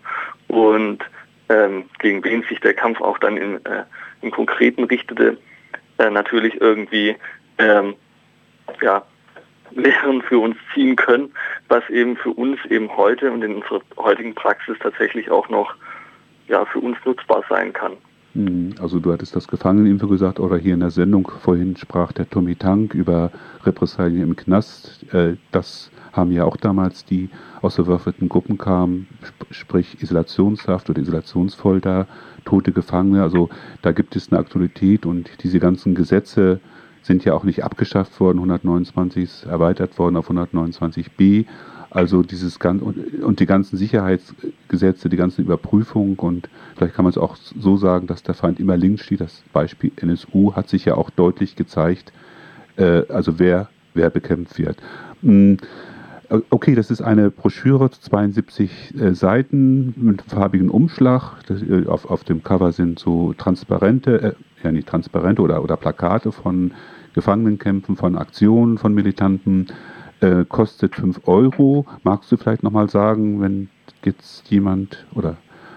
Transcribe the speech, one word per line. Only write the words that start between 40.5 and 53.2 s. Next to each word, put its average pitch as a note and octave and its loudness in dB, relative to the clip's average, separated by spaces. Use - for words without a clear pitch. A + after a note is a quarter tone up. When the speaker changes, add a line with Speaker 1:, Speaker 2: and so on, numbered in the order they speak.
Speaker 2:
B. G2+ 4
Also F2+ 2
dieses F2 -6
gan-, F#2 0
und, - -8
und - 0
die F#2 2
ganzen G2 0
Sicherheitsgesetze, F#2 -2
die F2+ -2
ganzen F2+ 0
Überprüfungen G2 0
und F2 -6
vielleicht E2+ -2
kann F#2 2
man F2+ 4
es - -2
auch - -2
so G2 0
sagen, F2+ 0
dass F2+ -8
der F2 -6
Feind - -2
immer F#2 2
links F#2+ 0
steht. - -4
Das - -12
Beispiel - -2
N E2+ -4
S F2 -4
U G2 4
hat - -6
sich - -2
ja - 2
auch - -2
deutlich F2+ 0
gezeigt, E2+ -2
äh, E2+ 4
also E2 -2